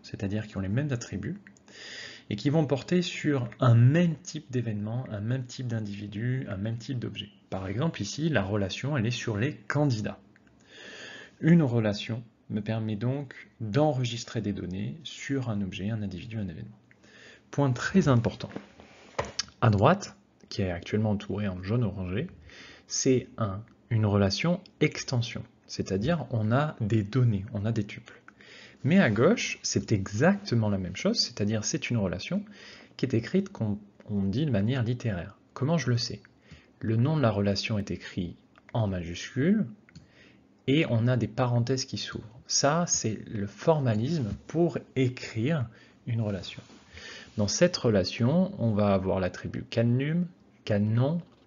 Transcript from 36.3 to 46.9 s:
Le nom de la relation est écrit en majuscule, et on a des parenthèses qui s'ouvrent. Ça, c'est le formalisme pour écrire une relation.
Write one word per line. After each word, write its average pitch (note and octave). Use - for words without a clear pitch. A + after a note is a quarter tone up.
Le G#2+
nom C3
de D3+
la A2+
relation G2+
est G2
écrit F2
en A#2
majuscule, G2
et D3+
on A#2+
a B2+
des A#2
parenthèses B2
qui -
s'ouvrent. -
Ça, D#3
c'est -
le G2+
formalisme B2+
pour E3
écrire B2+
une A#2
relation. G2+